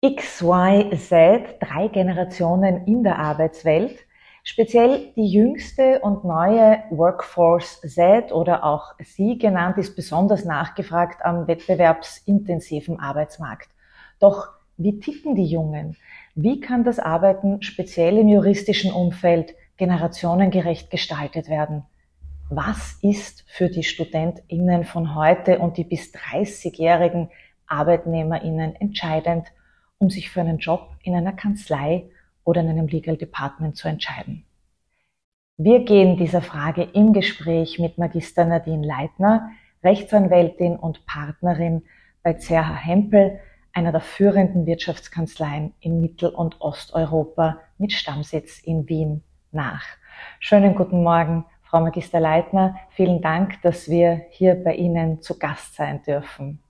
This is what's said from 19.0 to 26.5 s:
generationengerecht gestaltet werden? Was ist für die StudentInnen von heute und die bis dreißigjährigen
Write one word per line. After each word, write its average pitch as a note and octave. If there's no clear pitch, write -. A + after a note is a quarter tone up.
generationengerecht F3
gestaltet D#3
werden? D3+
Was F3
ist -
für F3+
die F3
StudentInnen E3+
von E3
heute F3
und E3+
die E3+
bis -
dreißigjährigen E3+